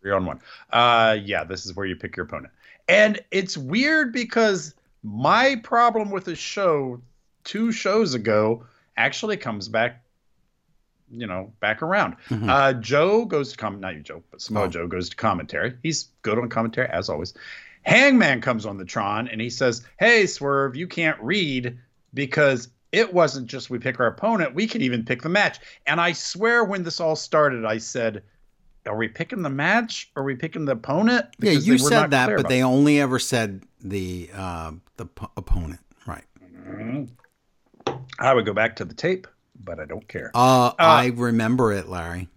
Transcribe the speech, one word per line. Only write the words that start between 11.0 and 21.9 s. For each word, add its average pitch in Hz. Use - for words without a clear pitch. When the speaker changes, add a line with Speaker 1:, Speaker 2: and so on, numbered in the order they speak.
Speaker 1:
you 120
know, 95
back 214
around. 165
Speaker 2:
Mm-hmm. 117
Speaker 1:
Uh, 139
Joe 151
goes 151
to -
com-, 101
not 92
you, 76
Joe, 78
but -
Samoa 107
Speaker 2:
Oh. 92
Speaker 1:
Joe 85
goes 90
to -
commentary. 95
He's 160
good 110
on 120
commentary, 113
as 92
always. 80
Hangman 220
comes 113
on 101
the 95
Tron, 104
and 110
he 120
says, 123
"Hey, 220
Swerve, 139
you 175
can't 160
read 131